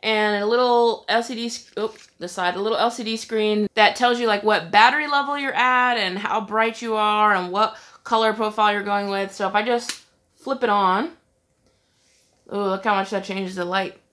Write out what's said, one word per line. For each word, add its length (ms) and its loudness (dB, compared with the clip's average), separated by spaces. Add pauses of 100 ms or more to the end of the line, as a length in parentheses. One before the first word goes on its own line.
and 380 0
a 60 0
little 640 2
L 120 2
C 140 -6
D 120 -6
sc-, 300 -12
oh, 160 -4 (240)
the 100 -10
side, 280 -4
a 40 -6
little 180 -2
L 120 2
C 140 -8
D 140 -4
screen 580 0
that 200 4
tells 240 2
you, 60 -2
like, 160 2
what 300 0
battery 360 6
level 300 -2
you're 160 -4
at 420 2
and 220 -2
how 240 -2
bright 400 -2
you 140 -4
are 400 2
and 160 -2
what 260 0 (260)
color 300 2
profile 400 0
you're 80 -4
going 280 -2
with. 220 -4
So 160 -4
if 60 -4
I 80 2
just 400 -4 (340)
flip 280 -6
it 60 0
on, 420 2 (1400)
oh, 160 -4
look 180 -2
how 120 2
much 160 -2
that 120 -4
changes 320 -8
the 100 -4
light. 320 -4 (160)